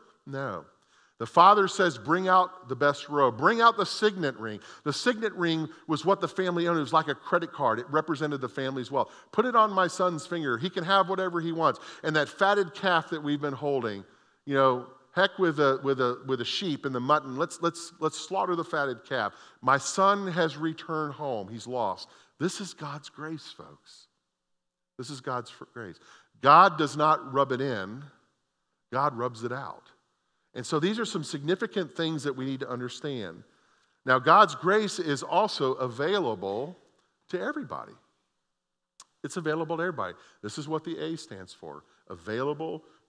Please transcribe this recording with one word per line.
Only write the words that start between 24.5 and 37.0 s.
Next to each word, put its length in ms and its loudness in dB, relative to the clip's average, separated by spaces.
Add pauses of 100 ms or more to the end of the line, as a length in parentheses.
This 140 -12
is 100 -12
God's 300 -6
fr-, 140 -18 (100)
grace. 240 -12 (420)
God 380 10
does 180 0
not 360 2
rub 180 2
it 100 -2
in. 440 -4 (880)
God 260 0
rubs 240 -4
it 80 -4
out. 400 -10 (640)
And 100 -8
so 160 0
these 180 0
are 60 -2
some 200 -4
significant 720 -4
things 280 -4
that 100 -2
we 100 -6
need 160 -6
to 80 -8
understand. 720 -8 (640)
Now, 140 4
God's 360 8
grace 440 0
is 240 -4
also 520 0
available 1040 -4 (500)